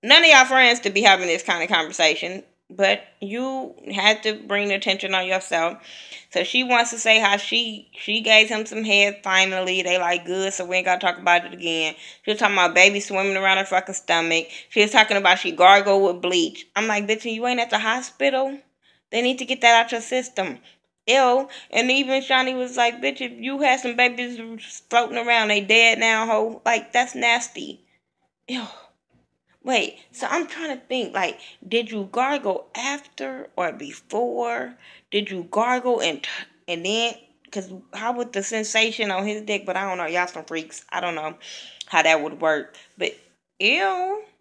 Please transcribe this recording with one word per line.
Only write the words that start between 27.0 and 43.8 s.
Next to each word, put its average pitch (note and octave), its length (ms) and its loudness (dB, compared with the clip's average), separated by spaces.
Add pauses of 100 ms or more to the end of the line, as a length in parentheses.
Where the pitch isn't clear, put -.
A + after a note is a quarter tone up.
nasty. A#3 680 -4 (640)
Ew. A#3+ 180 -8 (1000)
Wait, A#3+ 320 -2 (140)
so - 180 -10
I'm E4+ 200 -4
trying D#4 280 -10
to B3 100 -20
think, B3+ 280 -6
like, F3+ 240 -4 (300)
did A3+ 200 -2
you G#3 220 -8
gargle A#3+ 640 -2
after C4+ 800 -10
or F3 160 -4
before? A#3+ 1040 -6 (380)
Did G#3 180 -2
you F#3 220 -8
gargle B3 480 0
and D#3 200 -2
t-, - 100 -10 (360)
and E3+ 180 -8
then, A3+ 300 -2 (340)
'cause F#3 220 -12 (240)
how A3 160 -6
would A#3+ 220 -6
the G3 100 -4
sensation A3 680 -2
on F#3+ 120 -4
his G#3+ 180 -6
dick, G#3 220 -6
but F#3 120 -4
I F#3+ 60 -4
don't F#3+ 160 -6
know, F3 80 -6
y'all F3 200 -2
some D#3+ 180 -14
freaks. D#3+ 460 -12
I D#3 80 -6
don't F3 160 -6
know D#3 220 -8 (500)
how E3 160 4
that D#3+ 180 6
would D3 200 -8
work, D#3 360 -2 (220)
but - 160 -4 (460)
ew F#4 640 -2 (160)